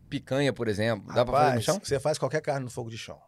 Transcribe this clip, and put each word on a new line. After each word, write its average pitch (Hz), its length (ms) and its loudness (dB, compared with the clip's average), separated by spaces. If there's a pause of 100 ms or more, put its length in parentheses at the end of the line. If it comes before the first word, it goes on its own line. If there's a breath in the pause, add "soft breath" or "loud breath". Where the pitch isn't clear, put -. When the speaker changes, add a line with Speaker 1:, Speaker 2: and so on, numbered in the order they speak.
Speaker 1:
picanha, 135 440 0
por 117 140 -2
exemplo? 107 460 -2
Dá 120 120 4
pra 127 80 -4
fazer 143 120 6
no 143 40 6
Speaker 2:
Rapaz, 120 160 2
Speaker 1:
chão? 196 180 2
Speaker 2:
você 139 160 0
faz 147 180 0
qualquer 147 240 -2
carne 139 220 -2
no 123 80 -10
fogo 117 180 -8
de 113 80 -12
chão. 85 300 -14